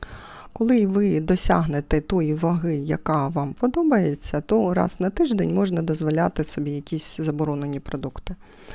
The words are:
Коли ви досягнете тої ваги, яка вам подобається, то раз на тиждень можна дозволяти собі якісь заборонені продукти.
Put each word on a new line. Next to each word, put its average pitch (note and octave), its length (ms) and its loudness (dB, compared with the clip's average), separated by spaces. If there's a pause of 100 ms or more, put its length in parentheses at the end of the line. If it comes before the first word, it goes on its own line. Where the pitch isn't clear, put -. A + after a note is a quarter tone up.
(520)
Коли A3+ 340 4
ви F#3+ 340 2
досягнете D#3+ 800 2
тої D3+ 340 0
ваги, E3 420 0
яка D3 520 -2
вам C#3+ 240 -2
подобається, A3 880 0
то G3+ 340 2
раз F3+ 240 0
на F#3 120 0
тиждень G3 440 0
можна F#3 280 2
дозволяти D#3 600 0
собі D3 260 -4
якісь D3 500 -8
заборонені D3 600 -2
продукти. - 560 -8 (380)